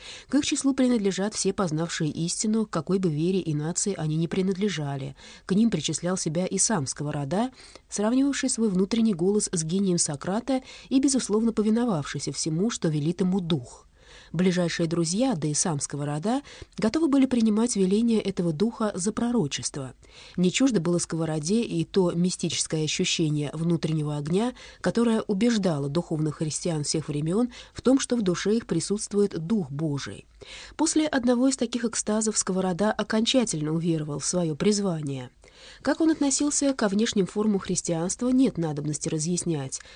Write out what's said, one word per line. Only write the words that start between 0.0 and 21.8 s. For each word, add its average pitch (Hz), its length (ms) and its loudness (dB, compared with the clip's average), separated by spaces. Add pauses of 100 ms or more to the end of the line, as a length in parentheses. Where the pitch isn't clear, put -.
К 240 60 0
их 285 100 2
числу 277 280 0
принадлежат 214 600 0
все - 200 0
познавшие 165 580 -2
истину, 214 540 -2
к - 40 -8
какой 175 300 0
бы 185 100 2
вере 165 300 0
и 156 140 -2
нации 170 440 -2
они 156 180 -2
ни 165 120 0
принадлежали. 156 880 -2 (300)
К - 80 -2
ним 220 160 4
причислял 175 480 -2
себя 175 280 -2
и 190 120 -2
сам 185 280 2
Сковорода, 147 680 -4 (380)
сравнивавший 262 600 0
свой 226 200 0
внутренний 202 440 2
голос 196 380 2
с 165 120 0
гением 180 340 0
Сократа 202 640 -2 (260)
и, 262 120 2
безусловно, 233 520 2
повиновавшийся 214 800 0
всему, 165 380 0
что - 200 -2
велит 151 320 0
ему 190 180 2
дух. 165 460 -4 (460)
Ближайшие 170 560 0
друзья, 175 480 0
да 151 120 -2
и 147 60 -2
сам 151 260 0
Сковорода, 147 600 -2 (360)
готовы 262 300 2
были 269 180 4
принимать 226 500 2
веление 208 440 2
этого 190 320 0
духа 208 440 0
за 190 160 -2
пророчество. 165 840 -2 (420)
Не 180 160 4
чуждо 254 280 4
было 175 180 2
Сковороде 160 640 -2
и 165 220 -2